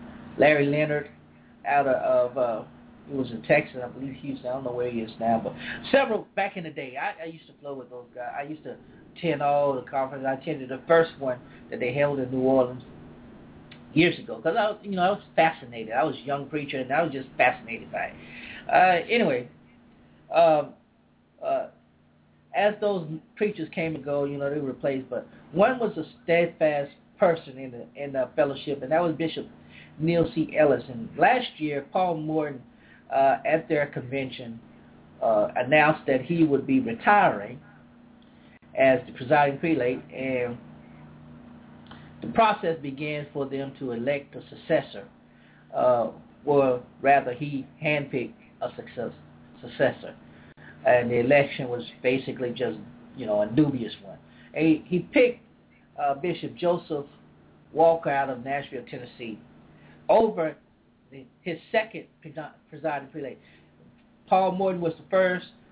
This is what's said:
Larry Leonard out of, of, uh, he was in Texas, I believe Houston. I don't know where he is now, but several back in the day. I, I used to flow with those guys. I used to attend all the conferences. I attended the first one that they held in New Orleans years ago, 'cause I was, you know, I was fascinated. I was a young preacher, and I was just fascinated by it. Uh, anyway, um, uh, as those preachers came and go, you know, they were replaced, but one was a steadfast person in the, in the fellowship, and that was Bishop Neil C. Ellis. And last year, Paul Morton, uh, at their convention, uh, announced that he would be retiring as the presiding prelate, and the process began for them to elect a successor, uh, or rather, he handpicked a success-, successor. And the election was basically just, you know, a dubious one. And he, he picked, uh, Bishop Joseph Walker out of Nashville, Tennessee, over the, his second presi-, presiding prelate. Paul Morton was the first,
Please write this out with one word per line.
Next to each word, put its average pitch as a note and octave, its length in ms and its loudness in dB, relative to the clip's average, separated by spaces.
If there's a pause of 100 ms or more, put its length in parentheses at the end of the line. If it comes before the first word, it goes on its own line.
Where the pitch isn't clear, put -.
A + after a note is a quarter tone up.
(380)
Larry C#3+ 300 6
Leonard D3 420 0 (560)
out C#3 220 2
of, B2+ 80 2
of, B2 420 0
uh, A2 260 -2 (460)
he C#3 60 -8
was B2 160 -4
in A2+ 100 -8
Texas, D3 420 2
I B2 40 -8
believe B2+ 260 -10
Houston. C3+ 320 -10
I B2 80 -4
don't C3+ 100 -6
know B2 100 -6
where B2 180 -2
he A#2 80 -4
is A2 200 -6
now, A2+ 240 2
but - 120 -6 (360)
several A#3 440 2
back G3 200 -2
in F3 100 -10
the D#3 40 -12
day. C3 320 -12
I, F#3 220 -8
I - 20 -10
used E3 220 -16
to C3+ 120 -20
flow C#3+ 140 -12
with B2+ 160 -14
those B2 240 -16
guys. A#2+ 240 -10
I C#3+ 60 -6
used D3+ 200 -12
to A#2+ 120 -12 (420)
attend D3 240 -2
all C#3+ 320 2
the B2+ 160 -4
conferences. C3+ 400 -4
I C3+ 100 0
attended C3+ 300 -8
the C3 180 -8
first E3 300 4
one C3 220 -4 (320)
that B2 80 -8
they B2 140 -2
held C#3+ 260 2
in B2+ 100 -4
New C3 120 -2
Orleans B2+ 420 2 (1120)
years D#3+ 240 4
ago, - 240 -10
'cause E3 160 0
I G#3+ 120 2
was, G#3 140 -6
you G3+ 80 -10
know, F#3 100 -2
I F3+ 80 4
was G3+ 120 -2 (140)
fascinated. A#2 560 0
I C3+ 140 2
was C3+ 100 -2
a - 60 -14
young C#3+ 240 -4
preacher, C#3+ 340 -6
and B2+ 140 -4
I D#3+ 100 2
was D#3+ 80 -2
just C3 160 -8 (100)
fascinated A2+ 540 -2
by F#2+ 140 -6
it. - 80 -10 (560)
Uh, F3 400 4
anyway, D3 400 0 (840)
um, D#3 360 6 (760)
uh, C3+ 240 -2 (880)
as G#3 240 2
those G3 260 0 (300)
preachers F3 400 -2
came D#3+ 200 -2
and C3 100 -12
go, C#3+ 180 -2
you C#3+ 140 -4
know, C#3+ 120 -4
they D3 120 -4
were C#3 60 -4
replaced, C3+ 420 -4
but A2+ 180 -6 (240)
one A3 260 4
was G#3+ 200 -4
a D#3 80 -6 (180)
steadfast D#3+ 680 2 (280)
person E3 380 2
in C3 140 -12
the, A#2+ 140 -14 (160)
in C#3+ 120 -8
the C3 200 0
fellowship, C#3 480 -2
and C3+ 120 -2
that E3 80 4
was E3+ 140 0
Bishop D#3+ 340 -6 (500)
Neil E3 340 2
C. - 240 -2
Ellis. C3+ 300 4
And A#2 300 -10
last A#3+ 420 2
year, D3 320 -4
Paul F#3 240 0
Morton, D3+ 460 -4 (520)
uh, C3+ 320 4
at D#3+ 220 0
their D3 200 0
convention, B2+ 720 -8 (640)
uh, G#2+ 360 2
announced D3+ 500 2
that C3 140 0
he E3 240 2
would C3+ 200 2
be C3+ 140 2
retiring A#2+ 800 2 (1120)
as C3 320 4
the - 60 -16
presiding C#3+ 480 2
prelate, C3+ 420 0 (120)
and B2 440 -4 (1600)
the - 60 -8
process G#3 560 2
began D3 500 -6
for E3 140 -4
them C#3 320 -8
to B2 140 -6
elect C#3 420 -4
a E3 120 -14
successor, - 580 -4 (720)
uh, B2 340 4 (360)
or C3+ 340 4 (220)
rather, C3+ 320 4
he C#3+ 320 -8 (180)
handpicked C#3+ 520 -4 (260)
a B2 140 -4
success-, A#2 360 -10 (480)
successor. - 540 -2 (720)
And B2 240 6
the B2 60 0
election C#3 520 2
was A#2+ 160 -6 (200)
basically C3 480 -2
just, A2+ 260 -4 (400)
you B2+ 80 -10
know, G#2+ 160 2
a G#2+ 60 0
dubious B2+ 460 0 (100)
one. F#2+ 160 -18 (340)
And D#3 140 2
he, D#3 180 4
he F3 140 0
picked, - 440 2 (560)
uh, C#3+ 140 0
Bishop D3 420 -6
Joseph E3 520 -2 (640)
Walker E3 380 4
out C3+ 180 0
of B2 160 -8
Nashville, C#3 420 -6
Tennessee, A#2 520 -14 (680)
over F3+ 480 2 (560)
the, C3+ 140 -18 (160)
his E3+ 160 -8 (140)
second A3 340 -2 (180)
presi-, D3+ 280 -14 (180)
presiding C#3+ 380 -6
prelate. C3+ 320 -12 (880)
Paul F#3+ 240 4
Morton F#3 280 0
was E3 140 -2
the - 160 -18
first, F#3 380 2 (240)